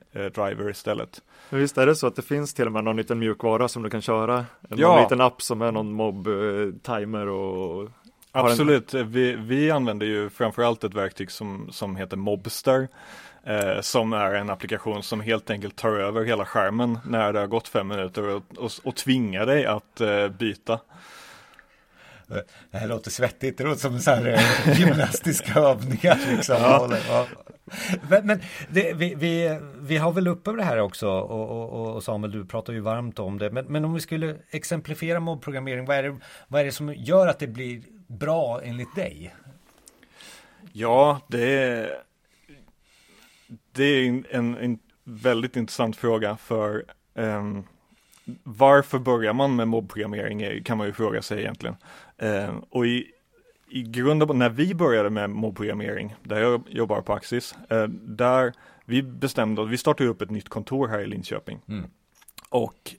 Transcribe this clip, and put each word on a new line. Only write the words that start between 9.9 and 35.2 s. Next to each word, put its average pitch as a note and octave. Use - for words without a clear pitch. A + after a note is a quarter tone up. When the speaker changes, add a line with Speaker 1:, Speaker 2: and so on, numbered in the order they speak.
Speaker 1:
ju G#2
framförallt A#2
ett G2
verktyg G2
som, G#2
som G2
heter F#2+
Mobster, G#2
eh, G2+
som A2+
är G2+
en G2+
applikation G#2
som A2
helt A2
enkelt G#2
tar A2+
över G#2
hela A2
skärmen A2+
när A2
det G#2
har G2+
gått A2+
fem G2
minuter G2
och, G2
och, A#2+
och B2+
tvingar A2+
dig C3+
att, G#2
eh, G#2
byta. G#2+
Speaker 3:
Det G2
här A2+
låter A2+
svettigt, B2
det C3
låter D3
som B2
så C#3+
här, A#2+
eh, A#2
<laughs> -
gymnastiska D#3
övningar, C3
liksom. B2+
Speaker 2:
Ja. B2
Speaker 3:
Ja. A#2+
Men, G3+
men G#3
det, E3+
vi, E3+
vi, E3
vi C#3+
har D#3+
väl F#3
uppe F3+
det A3+
här C3
också, G2+
och, A2+
och, A2+
och A2
Samuel, G#2+
du G#2
pratar A2+
ju A2
varmt A2+
om G2
det, G#2
men, C3
men D3+
om D#3+
vi D#3+
skulle D#3
exemplifiera D#3+